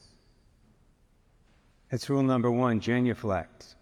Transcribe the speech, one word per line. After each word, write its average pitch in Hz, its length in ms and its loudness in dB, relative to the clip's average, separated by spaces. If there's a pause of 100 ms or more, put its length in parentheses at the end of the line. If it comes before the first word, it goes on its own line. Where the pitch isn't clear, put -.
(1900)
That's - 180 -6
rule 139 140 2
number 127 280 2
one, 120 280 2
genuflect. 110 1040 -2